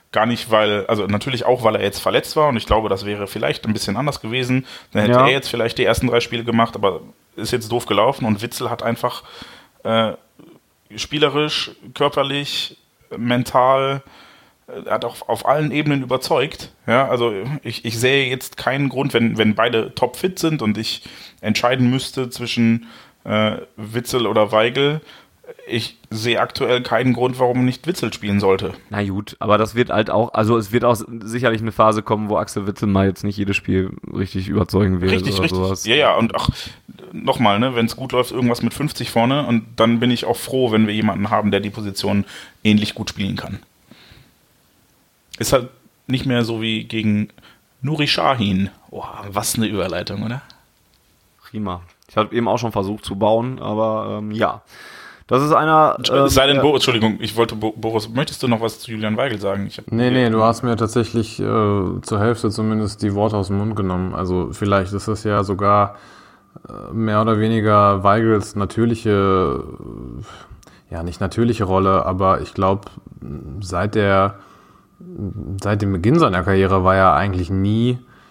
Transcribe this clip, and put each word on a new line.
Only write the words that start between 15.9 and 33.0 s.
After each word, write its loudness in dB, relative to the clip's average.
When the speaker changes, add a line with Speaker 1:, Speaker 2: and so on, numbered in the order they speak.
Speaker 1:
überzeugt. -2
Ja, 2
also 0
ich, -10
ich -6
sehe 2
jetzt -8
keinen -2
Grund, -4
wenn, 2
wenn 4
beide -2
topfit -2
sind -2
und 0
ich -8
entscheiden 2
müsste -4
zwischen, 0
äh, 0
Witzel -4
oder 2
Weigl, 2
ich -6
sehe -2
aktuell 0
keinen 0
Grund, -2
warum 2
nicht -2
Witzel -4
spielen -2
sollte. 2
Speaker 2:
Na -4
gut, -6
aber 4
das 0
wird 2
halt 2
auch, 0
also 4
es -2
wird 2
auch 4
sicherlich -2
eine -4
Phase 4
kommen, -2
wo 2
Axel -4
Witzel -2
mal 4